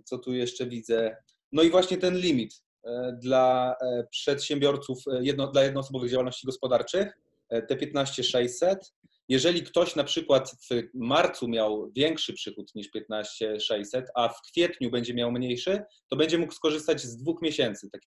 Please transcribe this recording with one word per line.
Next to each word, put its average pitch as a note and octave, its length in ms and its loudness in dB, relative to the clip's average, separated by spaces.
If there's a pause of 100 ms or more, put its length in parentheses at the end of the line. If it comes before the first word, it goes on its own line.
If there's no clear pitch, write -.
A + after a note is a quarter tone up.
co B2+ 120 -8
tu B2+ 160 -6
jeszcze B2 340 -2
widzę? A2+ 500 -2 (340)
No D#3 120 6
i E3+ 60 8
właśnie F3+ 280 4
ten F3+ 200 2
limit, C#3+ 460 0 (220)
e, A#2+ 360 -6
dla, B2+ 600 4
e, B2 300 -2
przedsiębiorców, C#3 840 0 (100)
e, B2+ 160 -2
jedno-, C3+ 280 -2
dla C#3 120 6
jednoosobowych C3+ 480 -2
działalności B2+ 360 -2
gospodarczych, C3 680 0 (320)
e, A#2 120 0
te C3+ 140 -2
piętnaście C3+ 480 -2
sześćset. B2+ 720 0 (360)
Jeżeli D#3 340 4
ktoś E3+ 320 2
na C#3+ 80 2
przykład C#3 480 2
w - 300 -4 (120)
marcu C3+ 540 0
miał G#2+ 480 0
większy D#3 380 0
przychód - 420 -12
niż G#2 160 -14
piętnaście G#2+ 680 -6
sześćset, A2 460 -2 (100)
a A#2+ 140 2
w - 120 -16
kwietniu E3+ 500 -2
będzie A#2+ 220 -2
miał A#2+ 180 0
mniejszy, B2 500 -2 (280)
to C#3 60 -4
będzie D#3+ 220 4
mógł E3 160 0
skorzystać D3+ 480 0
z A#2 160 -12
dwóch D#3 240 -4
miesięcy C3 500 -2
tak - 180 -18